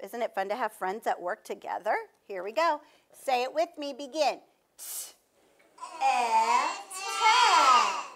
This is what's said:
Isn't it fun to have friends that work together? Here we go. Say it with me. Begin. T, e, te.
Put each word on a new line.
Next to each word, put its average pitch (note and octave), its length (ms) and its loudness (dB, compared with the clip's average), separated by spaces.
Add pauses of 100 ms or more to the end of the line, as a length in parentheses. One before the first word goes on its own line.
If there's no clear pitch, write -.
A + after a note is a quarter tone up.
Isn't A#3 160 -10
it A3+ 140 -4
fun G3 160 -4
to G#3 40 -4
have A#3 160 -4
friends G3 340 -8
that G#3+ 140 -2
work F3 260 -8
together? - 520 -6 (320)
Here F#3 160 -8
we G#3 80 -8
go. D4+ 300 0 (420)
Say B3 180 0
it C4 120 -6
with E4+ 240 0
me. C#4+ 160 -8
Begin. C4 460 -2 (360)
T, - 380 -12 (640)
e, - 880 0 (260)
te. G#4+ 1200 4